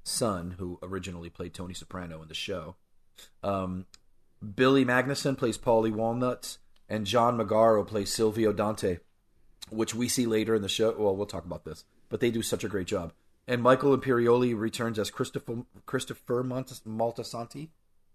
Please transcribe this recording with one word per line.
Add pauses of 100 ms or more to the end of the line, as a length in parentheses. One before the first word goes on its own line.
son,
who
originally
played
Tony
Soprano
in
the
show. (680)
Um, (720)
Billy
Magnuson
plays
Paulie
Walnuts, (300)
and
John
Magaro
plays
Silvio
Dante, (720)
which
we
see
later
in
the
show.
Well,
we'll
talk
about
this, (240)
but
they
do
such
a
great
job. (340)
And
Michael
Imperioli
returns
as
Christopher, (200)
Christopher
Montes-,
Maltasanti, (460)